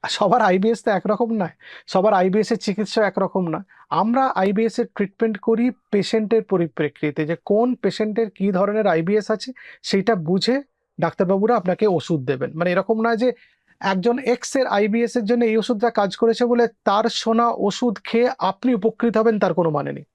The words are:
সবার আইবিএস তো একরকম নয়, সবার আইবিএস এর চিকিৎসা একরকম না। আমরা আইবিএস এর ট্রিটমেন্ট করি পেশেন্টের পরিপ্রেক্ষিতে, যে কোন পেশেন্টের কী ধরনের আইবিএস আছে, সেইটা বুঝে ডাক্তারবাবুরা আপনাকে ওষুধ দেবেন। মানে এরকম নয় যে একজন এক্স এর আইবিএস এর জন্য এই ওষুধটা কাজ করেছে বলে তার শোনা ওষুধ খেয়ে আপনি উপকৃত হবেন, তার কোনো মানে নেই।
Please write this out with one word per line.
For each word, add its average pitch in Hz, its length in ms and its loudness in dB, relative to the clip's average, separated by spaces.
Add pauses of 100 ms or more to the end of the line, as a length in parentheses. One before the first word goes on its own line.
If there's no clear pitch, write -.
সবার 208 320 2
আইবিএস 202 420 2
তো 226 80 0
একরকম 208 400 -2
নয়, 196 180 -2 (380)
সবার 202 260 2
আইবিএস 190 380 2
এর 220 60 0
চিকিৎসা 208 500 -2
একরকম 185 400 -2
না। 165 180 -6 (240)
আমরা 233 360 2
আইবিএস 208 540 0
এর 226 60 0 (100)
ট্রিটমেন্ট 208 420 -2
করি 233 340 0 (200)
পেশেন্টের 214 520 0
পরিপ্রেক্ষিতে, 156 800 -2
যে 165 100 -4 (100)
কোন 233 300 2
পেশেন্টের 214 540 -2
কী 196 220 -2
ধরনের 202 360 0
আইবিএস 185 440 0
আছে, 220 200 -4 (320)
সেইটা 196 320 2
বুঝে 190 460 0 (400)
ডাক্তারবাবুরা 196 560 0
আপনাকে 185 300 0
ওষুধ 165 340 0
দেবেন। 135 320 -4
মানে 175 180 -2
এরকম 208 300 0
নয় 233 160 0
যে 247 140 0 (480)
একজন 196 400 0
এক্স 247 360 -2
এর 262 120 2
আইবিএস 220 500 0
এর 226 80 -2
জন্য 233 200 2
এই 220 120 2
ওষুধটা 226 320 0
কাজ 202 260 0
করেছে 226 300 2
বলে 233 220 2 (160)
তার 208 260 2
শোনা 226 400 0
ওষুধ 208 540 -2
খেয়ে 240 260 0 (100)
আপনি 190 360 0
উপকৃত 220 420 0
হবেন, 220 220 2
তার 185 140 2
কোনো 165 160 0
মানে 143 240 -4
নেই। 143 100 -12 (120)